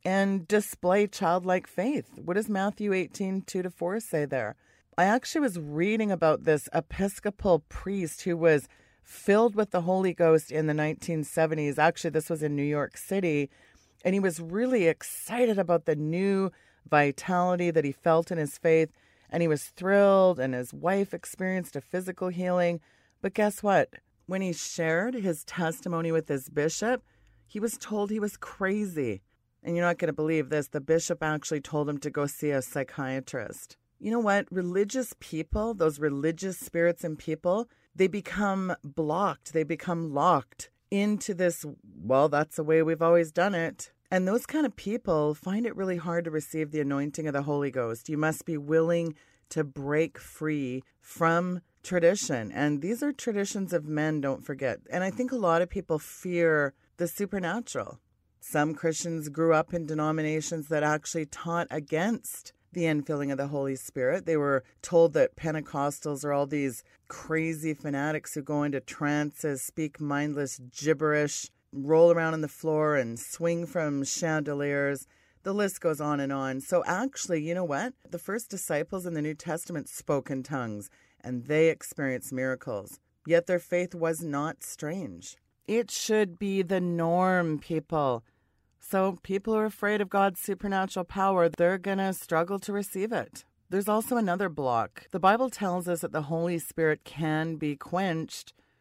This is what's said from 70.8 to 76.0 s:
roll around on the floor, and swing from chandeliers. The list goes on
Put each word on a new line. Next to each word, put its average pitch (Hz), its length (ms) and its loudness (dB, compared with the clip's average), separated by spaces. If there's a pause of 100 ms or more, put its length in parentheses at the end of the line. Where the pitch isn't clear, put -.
roll 160 380 6
around 160 220 2
on 160 80 -2
the 151 60 -4
floor, 151 480 0
and 117 240 -2
swing 170 460 -2
from 151 380 -2
chandeliers. 143 1040 -2 (360)
The 196 100 -2
list 202 280 0
goes 160 180 0
on 147 200 0